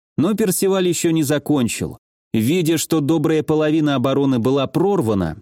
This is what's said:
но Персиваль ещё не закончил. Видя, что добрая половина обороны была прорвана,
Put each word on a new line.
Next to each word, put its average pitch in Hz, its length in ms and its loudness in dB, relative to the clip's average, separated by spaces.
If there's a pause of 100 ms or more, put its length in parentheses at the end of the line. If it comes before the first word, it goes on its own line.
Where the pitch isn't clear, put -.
(180)
но 175 160 0
Персиваль 190 540 0
ещё 175 240 0
не 160 120 2
закончил. 131 720 -2 (360)
Видя, 151 440 2
что 160 240 -2
добрая 156 420 0
половина 151 520 0
обороны 135 440 0
была 131 280 0
прорвана, 110 720 0